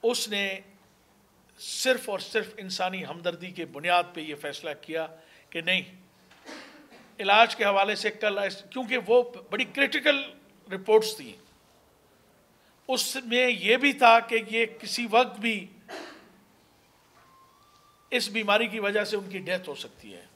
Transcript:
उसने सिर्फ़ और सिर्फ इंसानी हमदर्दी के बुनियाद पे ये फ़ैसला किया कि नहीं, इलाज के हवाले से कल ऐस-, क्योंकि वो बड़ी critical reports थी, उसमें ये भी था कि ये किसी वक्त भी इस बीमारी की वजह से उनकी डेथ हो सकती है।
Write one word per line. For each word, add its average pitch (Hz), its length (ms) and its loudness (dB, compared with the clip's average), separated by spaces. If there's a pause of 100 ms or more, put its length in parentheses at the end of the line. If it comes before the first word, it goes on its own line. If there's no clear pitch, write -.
उसने 202 600 -2 (960)
सिर्फ़ - 500 -2
और 190 100 -4
सिर्फ - 380 -6
इंसानी 190 440 -6
हमदर्दी 170 500 -8
के 170 120 -8
बुनियाद 175 500 0
पे 165 80 -10
ये 156 120 -8
फ़ैसला 147 380 -10
किया 160 340 -6 (460)
कि 165 100 -6
नहीं, 180 220 0 (1400)
इलाज 208 340 6
के 220 100 -2
हवाले 202 320 2
से 208 140 -2
कल 208 280 -2
ऐस-, 196 240 -4 (100)
क्योंकि 254 240 -4
वो 233 260 4 (300)
बड़ी 208 120 -2
critical 277 600 0 (440)
reports 214 460 4
थी, 120 240 -16 (1500)
उसमें 247 600 0
ये 208 280 2
भी 269 180 4
था 233 260 8
कि 226 160 -4 (140)
ये 226 160 0 (140)
किसी 233 260 -6
वक्त 214 340 4
भी 220 160 -2 (2500)
इस 247 160 0
बीमारी 214 400 2
की 214 100 -8
वजह 202 260 0
से 208 120 -4
उनकी 190 220 -8
डेथ 180 300 -6
हो 143 60 -10
सकती 113 360 -16
है। 87 240 -20